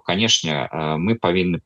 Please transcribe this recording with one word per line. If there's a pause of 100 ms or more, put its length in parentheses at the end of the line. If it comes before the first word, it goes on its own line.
канешне, (160)
э,
мы
павінны